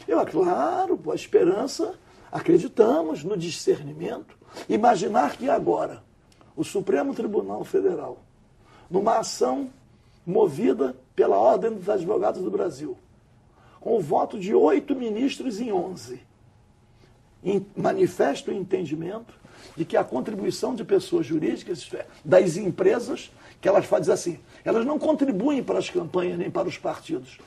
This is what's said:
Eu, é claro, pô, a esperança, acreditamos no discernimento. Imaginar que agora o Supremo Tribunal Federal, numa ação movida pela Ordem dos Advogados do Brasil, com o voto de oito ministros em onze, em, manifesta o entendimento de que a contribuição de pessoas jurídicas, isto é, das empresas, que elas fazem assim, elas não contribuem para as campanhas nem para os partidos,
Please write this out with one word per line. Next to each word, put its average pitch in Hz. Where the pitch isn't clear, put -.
Eu, 330
é -
claro, 349
pô, -
a -
esperança, 285
acreditamos 220
no 196
discernimento. 165
Imaginar 220
que 269
agora -
o -
Supremo 277
Tribunal 208
Federal, 165
numa 208
ação 254
movida 220
pela -
Ordem 208
dos 185
Advogados 190
do 202
Brasil, 151
com 233
o 208
voto 175
de 190
oito 330
ministros 240
em 240
onze, 180
em, 196
manifesta 202
o -
entendimento 185
de 160
que 220
a 196
contribuição 214
de 208
pessoas 175
jurídicas, 156
isto -
é, -
das 175
empresas, 214
que -
elas -
fazem 196
assim, 175
elas 226
não 294
contribuem 269
para 185
as 180
campanhas 175
nem 180
para 175
os 147
partidos, -